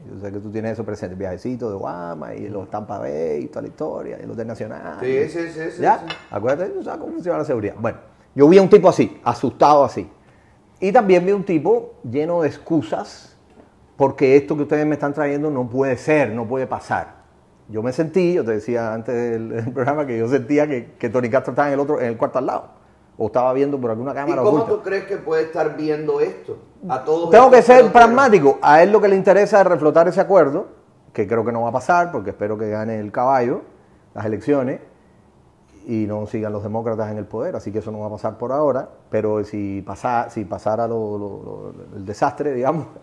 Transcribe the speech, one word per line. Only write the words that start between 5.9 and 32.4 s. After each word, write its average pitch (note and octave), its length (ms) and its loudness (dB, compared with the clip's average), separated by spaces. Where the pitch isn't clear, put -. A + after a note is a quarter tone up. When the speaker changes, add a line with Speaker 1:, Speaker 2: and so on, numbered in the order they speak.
Speaker 2:
sí. D#3 80 -10
Speaker 1:
Acuérdate, C3+ 400 -2
tú G4 120 -8
sabes - 180 -10
cómo D#4+ 120 -12
funciona E3+ 260 -4
la D3+ 60 -2
seguridad. A2 340 -4
Bueno, A2 180 -4
yo C#3 140 8
vi F#3 100 10
a G3 40 8
un F#3 60 4
tipo F#3 220 8
así, C#3 340 2
asustado C#3+ 600 4
así. A2 260 -6
Y F#3+ 140 -2
también F#3+ 320 6
vi F#3+ 80 0
a G3+ 40 0
un F#3+ 80 -4
tipo F#3 580 0
lleno D#3 400 -4
de D3 60 2
excusas, - 880 -6
porque C3+ 400 4
esto D3 200 2
que C#3+ 80 -2
ustedes D3+ 200 0
me D3+ 100 0
están C#3+ 200 -4
trayendo D3 360 -4
no B2+ 160 -4
puede B2+ 300 -2
ser, D3+ 360 2
no A#2 140 -6
puede C3 200 -4
pasar. - 560 -6
Yo G#2+ 140 -6
me B2+ 120 -4
sentí, E3+ 400 0
yo D#3+ 100 0
te A2 80 -4
decía A2+ 400 -4
antes A2+ 220 -6
del, A#2 340 -4
<laughs> A#2 60 -10
del A2+ 180 -6
programa C#3 340 -2
que A#2+ 120 -4
yo A2+ 100 0
sentía C#3 400 0
que, B2 300 -6
que B2 100 -4
Tony A#2+ 220 -2
Castro A#2 220 -2
estaba C#3+ 160 0
en C#3+ 60 -2
el C3+ 60 0
otro, C#3+ 180 -2
en B2 100 -2
el A2+ 100 -6
cuarto C#3+ 200 -2
al B2+ 80 -2
lado, - 180 -6
o A2+ 100 -4
estaba B2 280 0
viendo C#3 260 0
por A#2+ 100 -2
alguna A#2 220 -6
Speaker 2:
¿Y - 20 -8
Speaker 1:
cámara C#3 280 -2
Speaker 2:
cómo G#3 200 4
Speaker 1:
oculta. G#3+ 120 -2
Speaker 2:
tú G3 80 -6
crees F#3+ 220 -6
que G3 140 -8
puede D#3+ 260 -2
estar D3+ 320 -4
viendo D3+ 440 -2
esto? - 380 -6
A B2+ 160 -4
todos E3 260 0
Speaker 1:
Tengo A#3 140 8
Speaker 2:
estos B3+ 160 6
Speaker 1:
que - 20 6
ser B3 140 8
Speaker 2:
peloteros. A3+ 160 8
Speaker 1:
pragmático. A3+ 680 6
A D3 200 8
él F#3+ 80 6
lo G#3 100 4
que G3 60 2
le G3 80 4
interesa G3 460 4
es F#3+ 60 6
reflotar D#3+ 420 4
ese F3+ 120 0
acuerdo, E3+ 460 4
que G#2 160 -2
creo A2+ 160 0
que A#2 80 -4
no A#2 100 -4
va A#2 60 -2
a A2+ 40 -6
pasar, E3+ 380 2
porque G#2+ 200 -6
espero G#2 280 -4